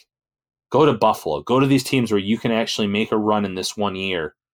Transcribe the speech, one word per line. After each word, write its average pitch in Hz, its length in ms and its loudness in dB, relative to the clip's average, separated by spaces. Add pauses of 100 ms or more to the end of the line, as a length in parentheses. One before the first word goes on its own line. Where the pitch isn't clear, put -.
(720)
Go 151 160 6
to 131 60 4
Buffalo. 87 500 0
Go 127 160 2
to 139 80 4
these 135 160 2
teams 120 280 -2
where 104 60 2
you 101 220 0
can 120 120 -2
actually 113 360 -2
make 104 240 -2
a 110 60 0
run 107 280 0
in 95 80 -6
this 92 240 -8
one 101 180 -4
year. 92 380 -6 (200)